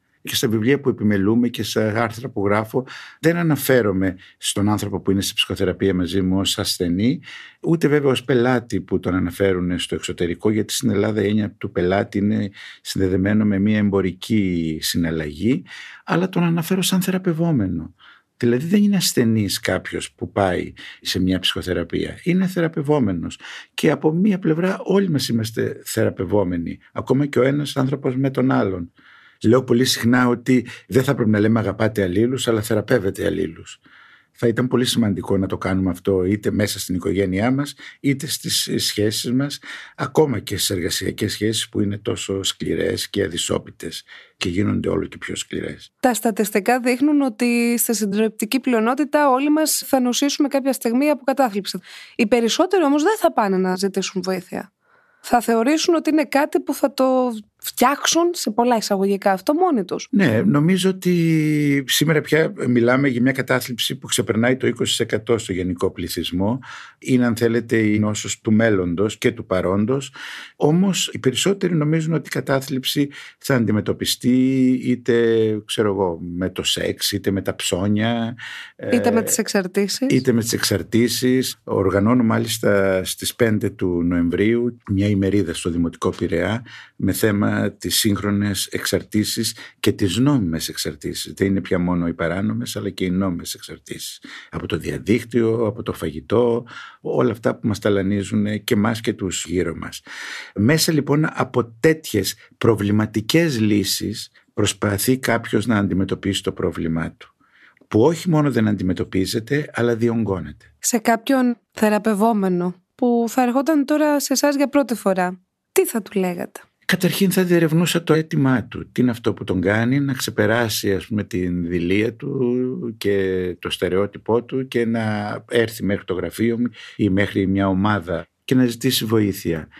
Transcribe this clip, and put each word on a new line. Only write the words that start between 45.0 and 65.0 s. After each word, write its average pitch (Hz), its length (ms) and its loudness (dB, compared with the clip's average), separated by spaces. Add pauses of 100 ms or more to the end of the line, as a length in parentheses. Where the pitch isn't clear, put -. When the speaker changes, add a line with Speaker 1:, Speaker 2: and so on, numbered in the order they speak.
Speaker 1:
και - 120 -16
πιο - 180 -10
σκληρές. - 640 -10
Speaker 2:
Τα 254 140 2
στατιστικά 220 640 0
δείχνουν 262 420 2
ότι 240 560 0
στη 226 180 0
συντριπτική 214 640 -2
πλειονότητα 254 720 2
όλοι 269 200 2
μας 302 360 2
θα 269 140 2
νοσήσουμε 262 480 0
κάποια 269 260 0
στιγμή 254 360 0
από 294 140 -2
κατάθλιψη. 208 560 0 (360)
Οι 202 120 2
περισσότεροι 302 560 4
όμως 285 200 4
δεν 427 140 2
θα 349 160 2
πάνε 196 240 2
να 185 180 2
ζητήσουν 190 460 -2
βοήθεια. 180 520 -6 (520)
Θα 240 160 2
θεωρήσουν 262 540 2
ότι 311 140 0
είναι 311 160 2
κάτι 311 340 0
που - 140 -4
θα 269 200 0
το 262 380 2 (320)
φτιάξουν, 285 680 2
σε 294 200 -4
πολλά 240 260 2
εισαγωγικά, 196 540 0
αυτό 190 220 0
μόνοι 311 320 2
τους. - 260 -8
Speaker 1:
Ναι, 127 340 4
νομίζω 180 440 4
ότι 156 1000 2
σήμερα 151 340 2
πια 156 320 2 (140)
μιλάμε 123 400 4
για 117 140 0
μια 131 100 4
κατάθλιψη 127 640 -2
που - 120 -16
ξεπερνάει 117 500 2
το 123 100 -2
είκοσι 117 220 -2
τοις - 100 -2
εκατό 113 380 0